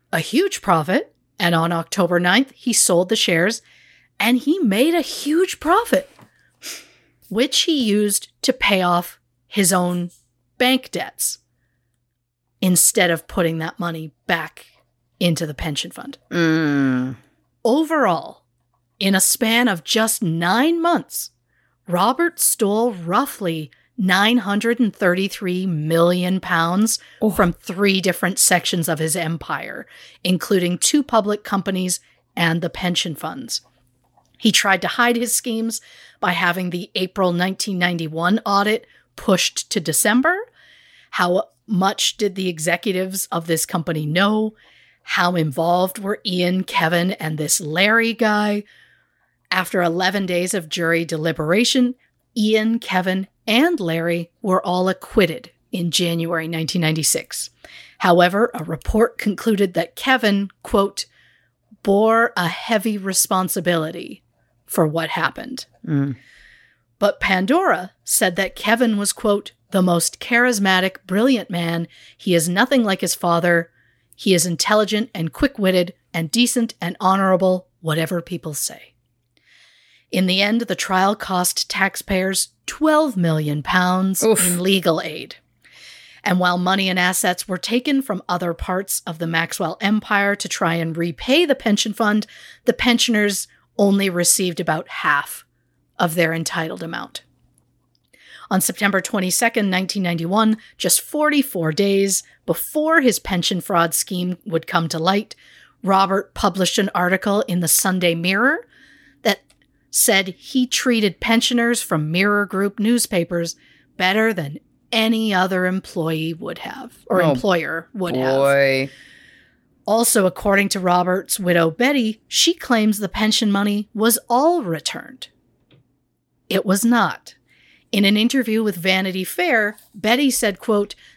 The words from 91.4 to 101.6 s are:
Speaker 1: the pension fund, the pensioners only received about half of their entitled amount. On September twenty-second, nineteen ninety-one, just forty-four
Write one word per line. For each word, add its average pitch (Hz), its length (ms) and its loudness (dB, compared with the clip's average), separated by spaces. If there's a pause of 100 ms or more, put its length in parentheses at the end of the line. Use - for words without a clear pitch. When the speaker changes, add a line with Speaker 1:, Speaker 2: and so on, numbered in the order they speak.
Speaker 1:
the 285 80 2
pension 214 400 0
fund, 214 320 0 (400)
the 240 80 4
pensioners 220 720 0 (300)
only 196 320 4
received 175 500 0
about 165 280 -2
half - 580 -2 (520)
of 165 160 0
their 165 200 2
entitled 165 480 -6
amount. - 400 -12 (1300)
On 190 100 2
September 196 400 0
twenty-second, 202 720 -2
nineteen 185 320 -2
ninety-one, 180 560 0 (180)
just - 240 0
forty-four 285 720 0